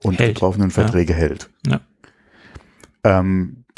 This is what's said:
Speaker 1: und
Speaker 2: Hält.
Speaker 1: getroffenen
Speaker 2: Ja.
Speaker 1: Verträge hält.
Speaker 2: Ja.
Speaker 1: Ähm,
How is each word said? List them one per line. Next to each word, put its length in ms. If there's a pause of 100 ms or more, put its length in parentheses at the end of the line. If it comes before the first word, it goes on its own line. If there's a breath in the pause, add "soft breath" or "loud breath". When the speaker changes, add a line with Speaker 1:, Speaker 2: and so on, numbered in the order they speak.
Speaker 1:
und 160
Speaker 2:
Hält. 160
Speaker 1:
getroffenen 340
Speaker 2:
Ja. 60
Speaker 1:
Verträge 400
hält. 340 (160)
Speaker 2:
Ja. 140 (1200 loud breath)
Speaker 1:
Ähm, 540 (200)